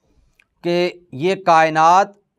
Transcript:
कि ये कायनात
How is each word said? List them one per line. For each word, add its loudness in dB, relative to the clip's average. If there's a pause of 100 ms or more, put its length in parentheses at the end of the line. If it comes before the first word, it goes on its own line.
(640)
कि -6
ये -4 (100)
कायनात 2 (240)